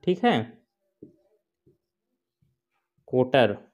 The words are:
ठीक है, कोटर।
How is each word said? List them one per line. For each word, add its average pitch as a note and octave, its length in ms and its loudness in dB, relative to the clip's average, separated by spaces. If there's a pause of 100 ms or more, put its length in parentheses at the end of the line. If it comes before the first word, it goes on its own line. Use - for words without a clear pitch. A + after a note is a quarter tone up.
ठीक F3+ 220 -4
है, G3 160 2 (2750)
कोटर। B2+ 500 2 (160)